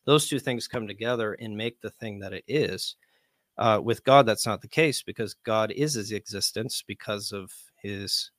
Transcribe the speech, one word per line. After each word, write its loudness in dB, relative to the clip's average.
Those 6
two -2
things -4
come -4
together -2
and -8
make -6
the -10
thing -10
that -10
it -10
is. -2
Uh, 4
with -2
God, 8
that's 0
not -2
the -16
case, 2
because -8
God 2
is -2
his -4
existence -4
because -6
of -10
his, -6